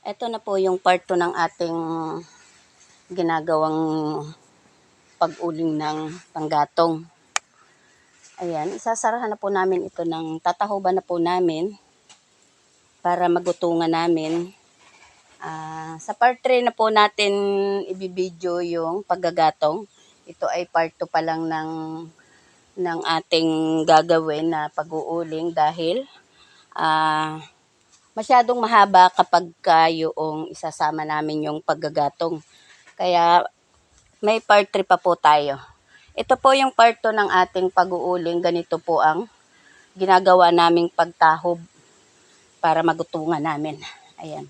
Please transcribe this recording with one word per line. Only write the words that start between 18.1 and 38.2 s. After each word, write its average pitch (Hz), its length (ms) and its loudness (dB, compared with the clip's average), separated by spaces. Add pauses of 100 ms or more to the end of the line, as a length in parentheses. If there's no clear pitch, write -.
yung 170 400 -4
paggagatong. 170 800 0 (400)
Ito 165 240 -6
ay 175 160 -4
part 165 320 -2
two 170 80 -6
pa 165 160 -2
lang 165 240 -4
ng, 160 240 -6 (1040)
ng 170 320 -4
ating 160 440 0 (360)
gagawin 160 640 2
na 151 240 -4
pag-uuling 160 800 -6
dahil, 165 560 -2 (640)
ah, 156 640 0 (720)
masyadong 247 480 2
mahaba 202 480 6
kapag 175 400 2 (160)
ka 165 240 6
yung 160 640 -4
isasama 160 560 -6
namin 151 400 -4
yung 151 160 -8
paggagatong. 156 800 -4 (560)
Kaya 175 480 4 (720)
may 220 240 0
part 208 240 4
three 196 180 -2
pa 180 140 2
po 175 160 0
tayo. 147 420 2 (540)
Ito 247 240 -2
po 262 160 4
yung 269 240 2
part 226 240 4
two 220 160 -2
ng 202 160 0
ating 185 400 0
pag-uuling. 175 720 -2